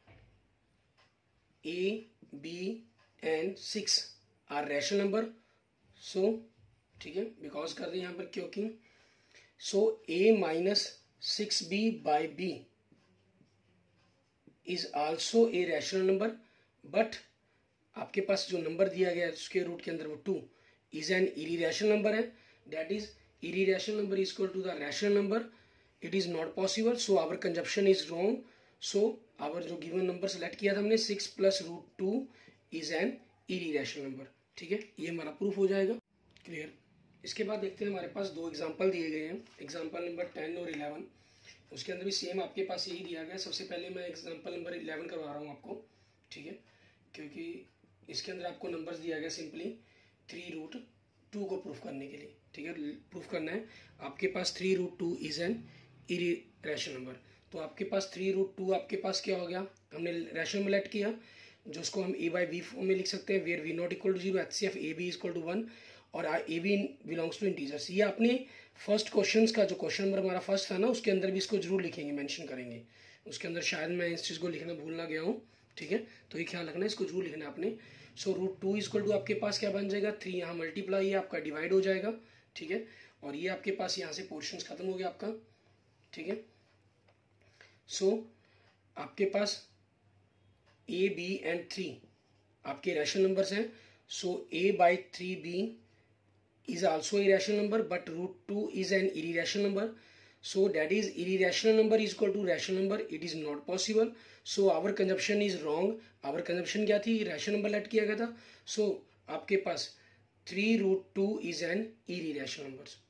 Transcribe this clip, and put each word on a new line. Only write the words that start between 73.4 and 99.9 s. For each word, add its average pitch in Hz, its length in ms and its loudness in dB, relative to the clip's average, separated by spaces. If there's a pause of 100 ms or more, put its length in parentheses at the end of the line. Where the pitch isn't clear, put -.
अंदर 170 140 -4 (100)
शायद 165 200 -2
मैं 175 180 0
इस 165 140 -4
चीज़ 160 160 -6
को 175 100 -2
लिखना 165 240 -6
भूल 160 200 -8
ना 165 120 -6
गया 156 160 -4
हूँ, 180 200 0 (360)
ठीक 156 140 -6
है, 226 140 0 (260)
तो 151 80 -8
ये 170 60 -2
ख्याल 170 220 -6
रखना, 147 180 -2
इसको 175 200 0
जरूर 180 180 -2
लिखना 156 220 -6
है 147 60 -8
आपने। 220 240 -2 (420)
So 190 180 -2
root 190 260 -2
two 196 160 0
is 202 100 -2
equal 202 200 2
to 214 60 2
आपके 202 280 0
पास 208 180 -2
क्या 202 120 0
बन 202 180 -2
जाएगा, 202 220 0 (100)
थ्री, 185 100 -6
यहाँ 175 240 -4
मल्टीप्लाई 190 540 0
है 196 80 2
आपका, 190 220 -2
divide 156 340 -2
हो 190 80 8
जाएगा, 190 320 2 (420)
ठीक 165 160 -8
है, 220 140 -2 (380)
और 143 120 -6
ये 170 140 -4
आपके 190 220 -4
पास 185 280 -2
यहाँ 160 140 -6
से 190 160 -8
portions 170 380 -10
खत्म 180 180 -10
हो 190 80 -2
गया 185 140 -2
आपका, 202 240 -4 (800)
ठीक 160 140 -8
है। 220 160 -4 (1500)
So 196 220 2 (880)
आपके - 280 0 (100)
पास 202 200 2 (1300)
A, 175 120 0 (160)
B 175 120 -4 (220)
and 170 220 -4
three 175 180 -4 (760)
आपके 139 280 -4
रेशनल 190 340 4
नंबर्स 190 260 2
हैं, 220 120 0 (460)
so 180 240 -4 (180)
A 170 120 2 (160)
by 175 100 10 (240)
three 180 200 -4 (100)
B 175 100 -4 (1120)
is 175 160 -4
also 160 340 2
a 202 140 6
rational 208 300 4
number, 214 220 2
but 175 260 -2
root 175 260 -6 (120)
two 202 260 -2
is 190 180 0
an 196 240 4
irrational 170 520 0
number, 202 220 2 (540)